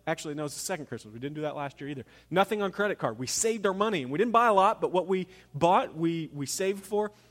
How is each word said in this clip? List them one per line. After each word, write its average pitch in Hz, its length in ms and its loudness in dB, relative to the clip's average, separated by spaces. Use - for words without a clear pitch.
Actually, 160 260 -4
no, 151 120 -4
it's 139 80 -6
the - 80 -10
second 175 260 -6
Christmas. 107 260 -12
We 117 60 -12
didn't 147 160 -8
do 151 60 -8
that 147 140 -4
last 143 240 -8
year 143 100 -10
either. 139 160 -10
Nothing 196 320 2
on 196 100 0
credit 202 280 -2
card. 117 200 -2
We 127 80 -4
saved 226 380 -2
our 190 80 2
money, 202 280 0
and 127 100 -6
we 147 60 -2
didn't 226 140 2
buy 233 160 6
a 214 60 6
lot, 196 260 6
but 147 140 0
what 175 140 2
we 185 200 0
bought, 180 420 4
we, 165 380 -2
we 143 120 -6
saved 196 400 -4
for. 208 260 -2